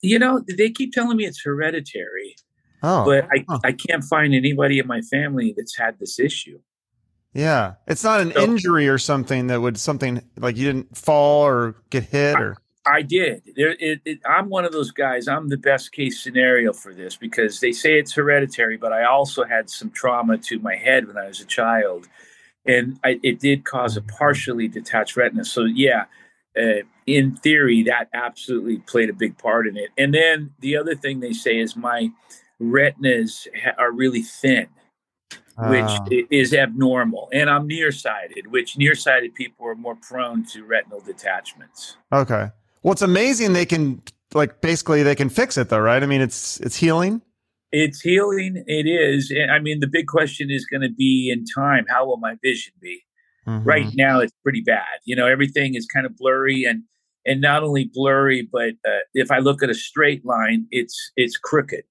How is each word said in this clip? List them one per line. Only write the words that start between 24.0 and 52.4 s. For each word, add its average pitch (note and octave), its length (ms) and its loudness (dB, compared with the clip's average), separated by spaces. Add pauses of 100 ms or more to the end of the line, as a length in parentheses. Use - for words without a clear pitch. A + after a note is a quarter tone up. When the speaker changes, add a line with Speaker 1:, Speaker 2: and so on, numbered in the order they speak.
Speaker 1:
partially B2 640 -2
detached A2 500 -4
retina. A2+ 280 0
So A#2 200 -2
yeah, A#2 420 2 (540)
uh, A2 220 2 (240)
in C3+ 300 2
theory, C3+ 480 4
that A#2+ 280 0
absolutely A#2 680 -4
played A2+ 300 0
a G#2+ 40 -4
big G2 260 -4
part A2+ 300 0
in G2+ 80 -8
it. G#2 200 -8
And C#3 160 2
then D#3 460 2
the C#3 180 -2
other D#3 200 -2
thing C3+ 240 -6
they B2 120 -6
say A2+ 260 -2
is A2+ 180 -2
my A#2 340 -2 (600)
retinas C3+ 800 0 (140)
ha-, - 160 -2
are A#2+ 140 0
really B2 300 0
thin, A#2+ 440 -2 (920)
which A#2 260 2
Speaker 2:
Ah. G#2 260 -2
Speaker 1:
i-, B2+ 200 0
is C3+ 240 4
abnormal, B2 800 0
and D3 160 2
I'm D3 180 2
nearsighted, A#2+ 840 -6
which A#2+ 280 -4
nearsighted C3+ 580 2
people B2 320 -12
are A2+ 80 -6
more A#2 220 -10
prone A#2+ 500 -6
to G#2+ 180 -16
retinal G#2 360 -4
detachments. - 960 -10 (160)
Speaker 2:
Okay. A2+ 360 0 (340)
Well, F#3 100 2
it's F#3+ 100 0
amazing G#3+ 500 2
they F3 140 2
can, D3 360 -2 (320)
like, D3 260 0
basically D#3+ 420 2
they C#3+ 120 4
can C#3 140 0
fix B3+ 280 0
it C3 140 0
though, A2 100 4
right? A#2 220 4
I C#3+ 40 0
mean, C#3 140 2
it's, - 400 -4
it's - 160 -6
healing. F3 460 2 (500)
Speaker 1:
It's D3 280 2
healing. F#3+ 640 0
It D3+ 200 0
is. C#3+ 440 2
And, C#3 200 0
I D3+ 80 4
mean, D3+ 220 -2
the C#3+ 80 0
big D#3 180 0
question D3 440 0
is C3 160 -4
gonna C3+ 240 -2
be B2+ 400 2
in A#2 160 -4
time, C#3 420 0
how B2+ 180 2
will B2 120 -2
my A2+ 240 -6